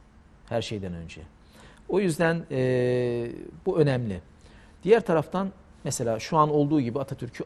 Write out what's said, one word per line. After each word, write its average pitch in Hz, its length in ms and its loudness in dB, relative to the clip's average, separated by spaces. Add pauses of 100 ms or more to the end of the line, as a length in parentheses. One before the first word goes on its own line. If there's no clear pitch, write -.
(500)
her 117 120 0
şeyden 95 320 -8
önce. 80 280 -12 (680)
O 196 100 0
yüzden, 165 520 2
e, 123 800 0 (340)
bu 185 140 0
önemli. 123 420 0 (640)
Diğer 214 180 6
taraftan 185 480 0 (340)
mesela 117 360 -2
şu - 180 -2
an 151 120 6
olduğu 147 320 4
gibi 120 180 -2
Atatürk'ü 135 460 -8